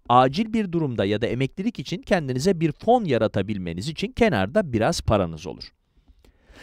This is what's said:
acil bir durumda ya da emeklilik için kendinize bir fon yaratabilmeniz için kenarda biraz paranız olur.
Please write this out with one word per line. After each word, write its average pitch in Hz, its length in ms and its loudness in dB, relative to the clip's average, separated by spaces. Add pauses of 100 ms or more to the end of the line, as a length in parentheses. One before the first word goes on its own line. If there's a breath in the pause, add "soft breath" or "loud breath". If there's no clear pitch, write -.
acil 135 440 4
bir 214 200 -2
durumda 135 320 0
ya 104 180 0
da 120 40 0
emeklilik 131 520 -2
için 170 240 -8
kendinize 160 580 0
bir 160 120 0
fon 233 320 2
yaratabilmeniz 107 840 -2
için 196 240 -6
kenarda 156 600 0
biraz 120 280 0
paranız 87 460 0
olur. 60 180 -12 (1000 soft breath)